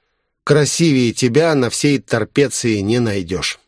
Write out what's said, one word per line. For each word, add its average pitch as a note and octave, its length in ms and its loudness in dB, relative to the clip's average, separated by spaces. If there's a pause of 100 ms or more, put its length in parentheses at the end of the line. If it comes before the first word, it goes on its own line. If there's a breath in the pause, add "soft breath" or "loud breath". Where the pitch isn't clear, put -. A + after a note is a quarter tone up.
(440)
Красивее C#3+ 680 2
тебя D3 400 2
на B2+ 160 0
всей C#3+ 300 0
Торпеции A#2 800 -2
не G#2+ 200 0
найдешь». G2 680 -4